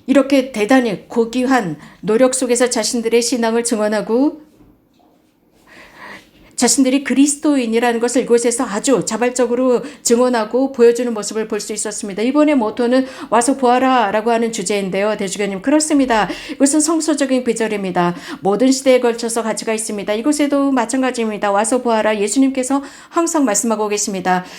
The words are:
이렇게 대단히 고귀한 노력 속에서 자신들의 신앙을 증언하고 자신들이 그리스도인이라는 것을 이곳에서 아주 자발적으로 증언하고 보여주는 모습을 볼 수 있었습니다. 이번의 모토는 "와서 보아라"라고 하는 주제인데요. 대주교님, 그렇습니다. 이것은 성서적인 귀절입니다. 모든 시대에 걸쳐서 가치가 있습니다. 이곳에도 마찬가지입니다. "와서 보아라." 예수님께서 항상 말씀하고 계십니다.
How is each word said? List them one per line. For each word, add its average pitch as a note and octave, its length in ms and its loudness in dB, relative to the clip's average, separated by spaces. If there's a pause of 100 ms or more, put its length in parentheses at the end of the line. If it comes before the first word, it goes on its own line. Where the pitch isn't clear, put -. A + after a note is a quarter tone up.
이렇게 C4+ 440 2
대단히 G#3+ 580 0
고귀한 A#3 680 -2 (240)
노력 A#3+ 340 2
속에서 B3 360 0
자신들의 A#3 500 0
신앙을 A#3 440 0
증언하고 G#3+ 840 -2 (2000)
자신들이 B3+ 460 2
그리스도인이라는 B3 960 2
것을 B3 220 0
이곳에서 A#3 420 0
아주 G#3 400 0
자발적으로 A#3+ 800 0 (200)
증언하고 B3 720 0
보여주는 A#3+ 420 2
모습을 G#3+ 320 -6
볼 G#3+ 140 -6
수 G#3 120 -10
있었습니다. G#3 500 -8
이번의 D4 340 2
모토는 B3 500 0 (240)
"와서 B3 260 2
보아라"라고 A#3+ 760 2
하는 A#3 180 0
주제인데요. G3+ 640 -2
대주교님, G3 460 -4
그렇습니다. C#4 680 2 (220)
이것은 C#4 300 2
성서적인 D4 640 0
귀절입니다. G3 720 -2 (240)
모든 G#3 320 2
시대에 C4 260 4
걸쳐서 A#3 460 -2
가치가 A3 280 -4
있습니다. G#3 420 -6
이곳에도 C#4+ 580 0
마찬가지입니다. A3+ 800 -2
"와서 A3+ 280 2
보아라." A3 380 0
예수님께서 C4 640 0 (260)
항상 E4 360 0
말씀하고 A3 420 0
계십니다. F#3 580 -2 (140)